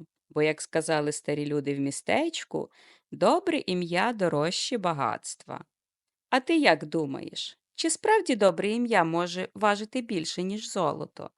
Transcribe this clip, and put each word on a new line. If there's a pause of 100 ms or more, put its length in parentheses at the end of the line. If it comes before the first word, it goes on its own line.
(300)
бо,
як
сказали
старі
люди
в
містечку, (400)
«добре
ім'я
дорожче
багатства». (680)
А
ти
як
думаєш, (160)
чи
справді
добре
ім'я
може
важити
більше,
ніж
золото?